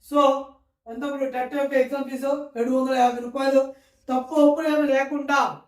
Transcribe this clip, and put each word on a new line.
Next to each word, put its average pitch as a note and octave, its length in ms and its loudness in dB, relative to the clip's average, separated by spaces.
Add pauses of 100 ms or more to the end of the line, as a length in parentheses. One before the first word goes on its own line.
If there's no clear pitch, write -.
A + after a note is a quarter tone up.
(140)
So, C4+ 300 4 (440)
ఎంత A#3+ 160 -10
ఇప్పుడు C#4 280 -4
టెట్ B3+ 240 -6
యొక్క C#4 180 -2
ఎగ్జామ్ C4+ 360 0
ఫీజు? C#4 480 -4
ఏడు A#3+ 140 -2
వందల C4 240 0
యాభై B3 240 2
రూపాయలు. C4+ 540 0 (380)
తప్పు B3+ 240 -2
ఒప్పులు D4 320 4
ఏమి D4+ 200 2
లేకుండా C4+ 800 0